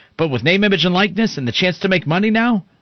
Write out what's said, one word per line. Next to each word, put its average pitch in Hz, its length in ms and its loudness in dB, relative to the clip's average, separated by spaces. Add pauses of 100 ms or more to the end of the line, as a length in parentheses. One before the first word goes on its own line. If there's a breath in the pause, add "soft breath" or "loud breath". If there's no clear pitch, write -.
(160 loud breath)
But 160 120 0
with 123 160 -2
name, 190 200 2
image, 196 220 2
and 180 80 0
likeness 208 420 0
and 131 120 -4
the 113 40 -2
chance 180 280 -2
to 196 80 -2
make 185 180 0
money 185 240 0
now, 226 340 0 (180)